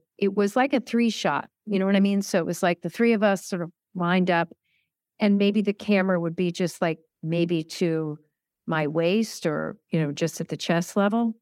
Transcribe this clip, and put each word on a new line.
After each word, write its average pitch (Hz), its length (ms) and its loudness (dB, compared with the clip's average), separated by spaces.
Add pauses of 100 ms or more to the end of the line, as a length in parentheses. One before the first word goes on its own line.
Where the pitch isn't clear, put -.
(180)
it 196 180 0
was 202 180 0
like 269 200 2
a 262 60 2
three 233 280 0
shot, 160 400 -2 (160)
you 202 140 -2
know 190 80 2
what 196 100 4
I 196 40 4
mean? 196 200 2
So 196 200 -2
it 165 60 -2
was 175 160 -4
like 175 200 0
the 175 80 -6
three 233 240 2
of 202 80 0
us 196 240 0
sort 175 160 -6
of 170 80 -8 (240)
lined 180 360 2
up, 170 220 0 (680)
and 202 200 4
maybe 202 240 2
the 202 100 0
camera 190 480 2
would 165 160 -2
be 180 160 0
just, 175 300 -4
like, 165 160 0 (280)
maybe 170 360 0
to 160 560 -4 (480)
my 156 200 0
waist 175 600 0
or, 156 320 -4 (100)
you 165 100 -2
know, 147 140 -2
just 160 300 -6
at 160 60 -8
the 151 100 -8
chest - 360 -2
level, 220 480 2